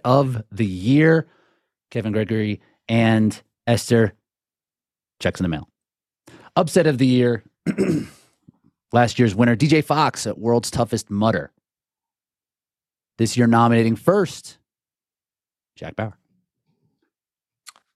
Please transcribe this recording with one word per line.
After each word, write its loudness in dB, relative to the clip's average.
of 2
the -4
year, 2
Kevin -6
Gregory -4
and 2
Esther. 2
Checks -6
in -6
the -4
mail. -10
Upset 0
of 0
the 2
year, 0
<clears throat> -4
last 2
year's 2
winner, 0
D 0
J 2
Fox -2
at -8
World's -2
Toughest -4
Mudder. -2
This -2
year 4
nominating 2
first, -2
Jack -16
Bauer. -8